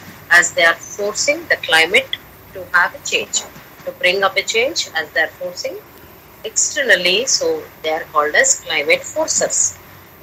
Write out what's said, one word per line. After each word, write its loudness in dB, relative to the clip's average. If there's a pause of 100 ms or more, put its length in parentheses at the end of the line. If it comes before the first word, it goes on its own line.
(300)
as 4
they 2
are 4
forcing -4
the 0 (120)
climate 2 (360)
to -12
have 2
a -16
change, -4 (420)
to -4
bring 2
up 2
a 0
change, -2
as -4
they 0
are 0 (100)
forcing -8 (680)
externally, 2
so 0 (200)
they -2
are -2
called 2
as 4
climate 0
forcers. -2 (460)